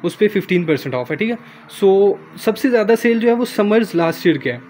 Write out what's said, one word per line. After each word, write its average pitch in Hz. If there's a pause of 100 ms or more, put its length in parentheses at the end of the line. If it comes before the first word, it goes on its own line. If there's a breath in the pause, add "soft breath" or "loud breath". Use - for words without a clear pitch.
उस 175
पे 208
फ़िफ़्टीन 180
परसेंट 143
ऑफ 123
है, 156
ठीक 220
है। 233 (420 loud breath)
So 196 (240)
सबसे 226
ज़्यादा 226
सेल 233
जो 233
है 233
वो 240
समर्स 214
लास्ट 170
ईयर 156
के 131
है। 120